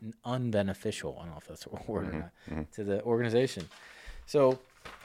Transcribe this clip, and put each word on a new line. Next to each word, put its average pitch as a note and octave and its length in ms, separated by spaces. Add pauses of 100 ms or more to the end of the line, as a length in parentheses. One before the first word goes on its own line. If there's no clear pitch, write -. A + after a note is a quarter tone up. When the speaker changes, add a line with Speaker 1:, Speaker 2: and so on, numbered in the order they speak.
(240)
Speaker 1:
un-, B2 280
unbeneficial, G2+ 680
I - 60
don't - 80
know D3 60
if - 100
that's - 180
a - 40 (220)
word F#3 160
or - 20
Speaker 2:
Mm-hmm. E2 100
Speaker 1:
not, E2+ 120 (180)
Speaker 2:
Mm-hmm. D#2 120 (120)
Speaker 1:
to G#2+ 100
the G2+ 200
organization. A#2 640 (600)
So, C3 320 (460)